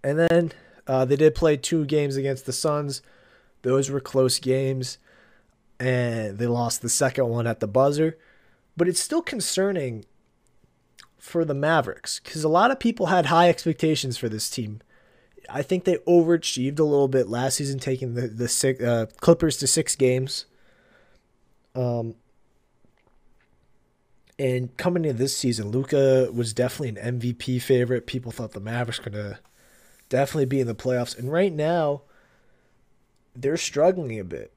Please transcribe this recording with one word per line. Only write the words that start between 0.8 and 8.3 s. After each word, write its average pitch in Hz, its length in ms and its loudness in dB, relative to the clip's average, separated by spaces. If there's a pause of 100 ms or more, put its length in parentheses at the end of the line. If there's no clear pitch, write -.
uh, 131 200 2
they 135 100 2
did 156 180 6
play 156 240 4
two 156 280 0
games 143 320 0
against 135 280 -4
the 127 80 -6
Suns. 147 480 -2 (640)
Those 135 260 2
were 139 100 -2
close 131 380 0
games. 131 640 -2 (800)
And 120 580 -2
they 120 100 -2
lost 120 340 -2
the 120 80 -6
second 131 380 0
one 117 200 -2
at 113 120 -2
the 110 80 -2
buzzer. 143 500 2 (600)